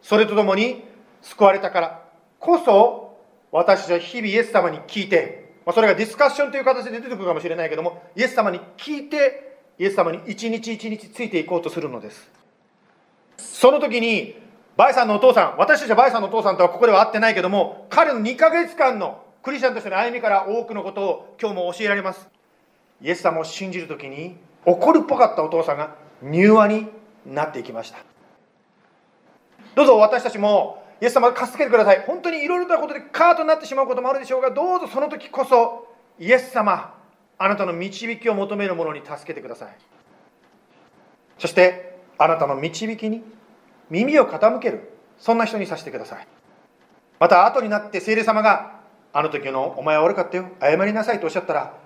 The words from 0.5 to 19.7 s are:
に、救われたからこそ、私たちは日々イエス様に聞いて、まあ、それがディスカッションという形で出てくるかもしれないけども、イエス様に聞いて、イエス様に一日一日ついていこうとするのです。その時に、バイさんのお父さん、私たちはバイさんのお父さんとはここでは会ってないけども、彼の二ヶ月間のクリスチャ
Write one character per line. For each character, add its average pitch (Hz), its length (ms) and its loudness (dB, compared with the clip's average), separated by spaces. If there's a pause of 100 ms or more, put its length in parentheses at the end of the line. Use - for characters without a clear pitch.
に、 240 260 -2 (400)
救 - 220 0
わ 190 80 8
れ 196 80 0
た 190 100 -6
か 185 100 -2
ら 165 220 -6 (380)
こ 339 180 4
そ、 - 580 2 (360)
私 180 300 2
た - 40 -12
ち 175 60 -2
は 170 80 0
日 - 160 -12
々 226 100 -6
イ 202 100 -2
エ 233 60 2
ス 226 80 -4
様 180 180 2
に 156 120 -8
聞 - 240 -8
い 185 40 -16
て、 - 460 -2 (100)
ま 175 60 -4
あ、 - 20 0
そ 226 80 2
れ 220 60 4
が 196 80 4
デ 165 80 -4
ィ 220 60 -4
ス - 80 -16
カ 285 100 4
ッ 277 40 4
シ 285 120 -4
ョ 277 60 -2
ン - 20 -10
と 277 80 -6
い - 20 -4
う 262 40 -6
形 254 220 0
で 240 40 -12
出 226 120 -12
て 269 80 -14
く 254 40 -8
る 190 100 -10
か 180 80 -2
も 156 80 -4
し 170 80 -8
れ 165 60 -6
な 170 100 -4
い 160 60 -6
け 156 60 -6
ど 165 80 -6
も、 170 180 -8 (140)
イ 208 80 -2
エ - 20 0
ス 247 80 -4
様 214 160 0
に 180 80 -8 (180)
聞 294 300 -12
い - 20 -20
て、 277 520 -2 (180)
イ 175 60 -4
エ 196 60 0
ス 196 40 -8
様 175 160 0
に 165 160 -8
一 226 240 -8
日 226 240 -6
一 220 160 -10
日 214 180 -12
つ - 140 -12
い 233 80 -8
て 180 80 -2
い 156 80 -4
こ 175 120 -2
う 170 40 -6
と 170 80 -6
す 165 100 -8
る 151 80 -8
の 123 120 -12
で 101 100 -18
す。 - 180 -20 (1080)
そ - 340 2
の 294 80 0
時 240 220 -4
に、 214 420 -4 (340)
バ 254 140 4
イ - 40 -2
さ 254 100 2
ん 220 40 -4
の 208 80 0
お - 40 -2
父 254 120 6
さ 185 220 2
ん、 - 20 -12
私 294 240 2
た 285 60 -8
ち 220 40 -4
は 208 60 2
バ 254 120 6
イ - 20 2
さ 226 80 -4
ん 214 40 -4
の 190 60 -6
お - 20 -8
父 220 120 -4
さ 202 80 2
ん 180 60 -2
と 185 80 4
は 175 40 4
こ - 120 -4
こ 240 60 4
で 226 60 6
は 196 80 6
会 220 80 4
っ - 40 -10
て 214 80 -2
な 226 100 2
い 208 40 0
け 190 80 -2
ど 185 60 -2
も、 190 420 -2
彼 311 220 4
の 240 60 -4
二 226 180 -6
ヶ 320 140 6
月 339 240 -2
間 254 240 0
の 175 240 -8 (200)
ク 262 100 -8
リ 285 60 -8
ス - 20 -8
チ 254 80 0
ャ - 20 2